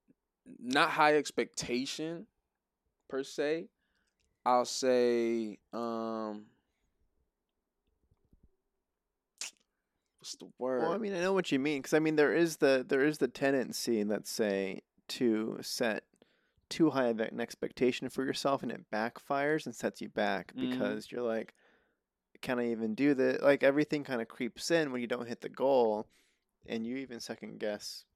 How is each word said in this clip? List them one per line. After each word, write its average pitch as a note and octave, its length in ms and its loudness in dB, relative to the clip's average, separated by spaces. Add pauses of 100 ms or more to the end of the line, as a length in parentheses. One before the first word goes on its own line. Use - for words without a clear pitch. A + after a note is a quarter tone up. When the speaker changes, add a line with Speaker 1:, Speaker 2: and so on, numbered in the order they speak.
(600)
Speaker 1:
not C#3+ 320 2
high D3+ 240 6
expectation, C#3 1120 -2 (840)
per C3+ 140 -4
se. D#3 440 -4 (800)
I'll B2 200 4
say, A#2 920 2 (160)
um, A2 720 -6 (3750)
what's - 160 -14
the F#2 120 -18 (120)
word? B2+ 240 -2
Speaker 2:
Well, E3 100 0
I G3 40 -2
mean, G#3+ 180 -4
I F3 60 -4
know F#3+ 120 0
what F#3 180 0
you C#3 80 4
mean, C#3 220 -2
'cause, - 120 -6
I D#3 60 8
mean, D#3 160 2
there D3 180 6
is E3 240 2
the, C3+ 300 4
there C3+ 160 4
is D3+ 140 2
the C#3 100 2
tendency, B2 760 0
let's G#2 260 -2
say, G2 520 -2 (280)
to A2 520 0
set - 420 -4 (680)
too D#3 220 2
high B2+ 160 2
of A2+ 120 0
an A2+ 200 -4
expectation B2 720 -2
for - 160 -6
yourself, C#3 380 0
and C3 80 -6
it - 200 -12
backfires C#3 720 -2
and A#2+ 100 -10
sets - 260 -4
you G#2 80 -10
back G2+ 440 -2
Speaker 1:
Mm-hmm. B2+ 180 -4
Speaker 2:
because G#2+ 400 -4
you're B2 100 -6
like, A2+ 320 -2 (880)
"Can B2 180 -2
I A#2+ 120 0
even A2 240 -2
do C#3+ 180 4
this?" B2+ 280 2
Like, C#3+ 220 4
everything D3 400 2
kinda A#2+ 220 -4
creeps - 460 -6
in D#3+ 200 2
when B2 100 -4
you A#2+ 60 -6
don't B2 200 -4
hit A#2 140 -10
the - 80 -10
goal, A#2+ 580 2 (580)
and A2+ 200 -6
you B2 120 -6
even B2 220 -12
second G#2+ 400 -12
guess G#2 460 -8 (100)